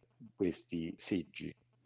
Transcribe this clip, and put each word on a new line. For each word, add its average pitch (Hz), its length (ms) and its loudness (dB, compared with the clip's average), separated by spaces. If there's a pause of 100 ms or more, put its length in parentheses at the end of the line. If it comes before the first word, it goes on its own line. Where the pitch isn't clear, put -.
(360)
questi 85 600 0
seggi. 80 560 -2 (340)